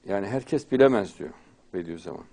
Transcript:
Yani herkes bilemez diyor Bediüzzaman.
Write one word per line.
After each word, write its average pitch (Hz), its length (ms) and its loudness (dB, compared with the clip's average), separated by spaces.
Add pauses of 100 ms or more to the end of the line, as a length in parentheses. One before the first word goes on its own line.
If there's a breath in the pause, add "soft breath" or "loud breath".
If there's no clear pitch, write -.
Yani 98 200 -2
herkes 131 440 -4
bilemez 127 480 4
diyor 71 100 -10 (440 soft breath)
Bediüzzaman. 85 600 -8